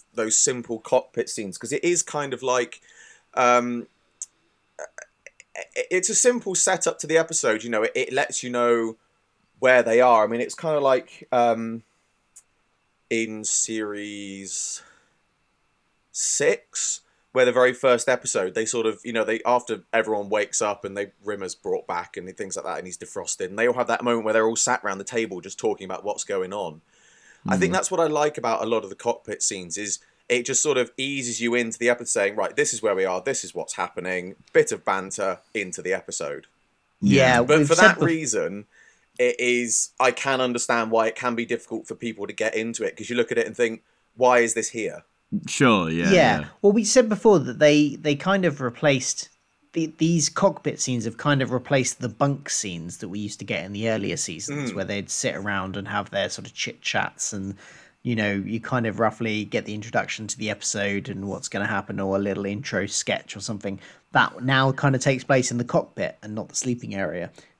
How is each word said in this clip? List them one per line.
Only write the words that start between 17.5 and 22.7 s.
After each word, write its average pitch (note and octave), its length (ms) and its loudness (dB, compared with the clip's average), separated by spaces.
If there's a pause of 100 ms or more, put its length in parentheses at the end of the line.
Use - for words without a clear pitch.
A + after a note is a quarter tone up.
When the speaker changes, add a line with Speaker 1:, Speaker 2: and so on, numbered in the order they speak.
Speaker 1:
very B2+ 220 6
first B2 340 2
episode, G2+ 460 0
they A2 120 -2
sort A2+ 200 -2
of, G#2+ 180 -2
you A#2+ 80 -8
know, A2+ 120 0
they, A2 220 -2
after A#2+ 360 0 (100)
everyone G#2 380 0
wakes G#2 320 0
up G#2 240 -2
and G2 100 -8
they, G2+ 160 -6 (120)
Rimmer's G2 320 -8
brought - 320 -4
back F2 300 -6
and F#2 200 -12
things F#2+ 180 -8
like F2 100 -8
that, E2+ 120 -4